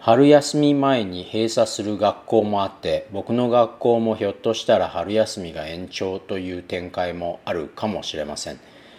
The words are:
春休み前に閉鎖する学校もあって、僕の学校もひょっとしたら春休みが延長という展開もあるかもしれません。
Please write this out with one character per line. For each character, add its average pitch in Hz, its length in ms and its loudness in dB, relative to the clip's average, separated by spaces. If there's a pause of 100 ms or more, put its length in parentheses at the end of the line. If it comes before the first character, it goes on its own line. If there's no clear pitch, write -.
春 127 280 6
休 147 300 6
み 147 160 4
前 135 300 2
に 90 200 -8
閉 110 240 -2
鎖 110 180 2
す - 160 -8
る 104 140 -4
学 104 300 -2
校 110 160 4
も 104 200 -2
あ 95 40 0
っ - 40 -10
て、 - 400 -4
僕 95 220 -6
の 123 160 0
学 117 300 2
校 117 220 2
も 110 160 0
ひ 104 100 -2
ょ 98 60 -2
っ - 20 -14
と - 180 -2
し - 140 -6
た 113 100 6
ら 90 140 2
春 90 240 -4
休 107 260 0
み 82 140 -10
が 78 120 -8
延 87 220 -10
長 95 300 -6
と 98 200 -8
い 90 200 -8
う 85 40 -12
展 90 280 -8
開 90 240 -4
も 85 320 -8
あ 98 80 -4
る 76 140 -6
か - 180 -8
も 87 160 -4
し - 160 -10
れ 76 80 -6
ま 73 100 -10
せ 78 160 -10
ん。 - 80 -16 (380)